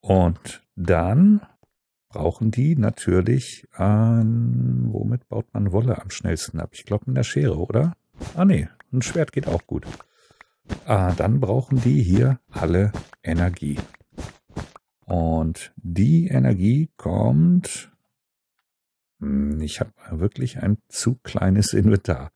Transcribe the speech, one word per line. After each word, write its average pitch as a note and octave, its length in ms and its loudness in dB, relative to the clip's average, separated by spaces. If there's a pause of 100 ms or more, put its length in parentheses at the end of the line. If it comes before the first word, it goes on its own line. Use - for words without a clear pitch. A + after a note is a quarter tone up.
Und F2+ 720 0
dann G2+ 720 4 (640)
brauchen - 420 -2
die C#3+ 260 0
natürlich, A2 920 0 (100)
ähm, A2+ 1160 2
womit A#2+ 360 -4
baut - 240 -8
man G2+ 200 -2
Wolle A2+ 280 0
am F#2+ 100 -14
schnellsten - 500 -6
ab? - 120 -8
Ich - 120 -20
glaub, G#2 220 -4
mit B2+ 100 -2
einer B2+ 80 0
Schere, A#2 340 -2
oder? D3+ 380 -2 (380)
Ah, E3 100 0
nee, F#2+ 240 2 (240)
ein B2+ 100 -2
Schwert - 300 -4
geht C#3 160 -4
auch - 180 -4
gut. - 180 -6 (1000)
Ah, F#2+ 260 2
dann G2+ 280 0
brauchen B2+ 420 0
die C3+ 200 2
hier A#2+ 360 2 (120)
alle F2+ 420 0 (300)
Energie. E2 560 -2 (1300)
Und E2 720 -2
die B2+ 520 0
Energie B2+ 680 2
kommt, C#3 960 0 (1300)
hm, C#2+ 400 -4
ich D#2 200 -8
hab - 100 -4 (200)
wirklich G2 520 -4
ein G2+ 160 2 (100)
zu - 340 -4
kleines F#2+ 500 0
Inventar. G2 640 2